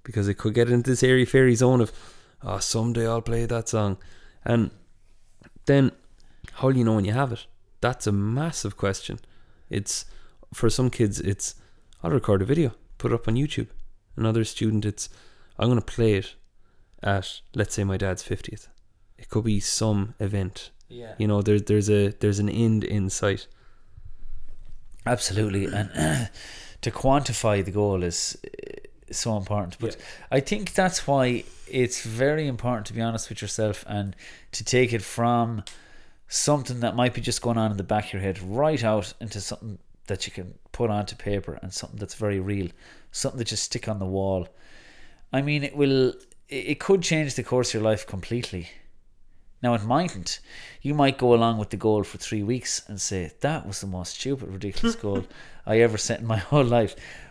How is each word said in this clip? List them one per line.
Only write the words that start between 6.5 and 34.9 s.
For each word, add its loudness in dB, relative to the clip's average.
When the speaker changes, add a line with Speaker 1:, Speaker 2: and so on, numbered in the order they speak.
Speaker 1:
how 0
will 4
you 4
know 4
when 4
you 0
have 0
it? -10
That's 0
a 2
massive -2
question. -4
It's, -4
for 2
some 2
kids, 0
it's, -4
"I'll -2
record 4
a -2
video, 2
put 0
it 2
up -2
on 2
YouTube." -2
Another 2
student, 0
it's, -4
"I'm 2
gonna 4
play 2
it -2
at, -2
let's -2
say, 0
my 0
dad's -2
fiftieth." -8
It -20
could 0
be 2
some 0
event. -4
Speaker 2:
Yeah. -16
Speaker 1:
You 2
know, 4
there, 6
there's 2
a, 4
there's 2
an 0
end 2
in 0
sight. -2
Speaker 2:
Absolutely, 0
and -2
<clears throat> -18
to -2
quantify 2
the -6
goal 2
is, -4
uh, -16
so -2
important. -4
But -4
Speaker 1:
Yeah. -18
Speaker 2:
I 4
think -2
that's 2
why 2
it's 0
very 0
important -2
to -10
be -4
honest -4
with -12
yourself -2
and -4
to -6
take 4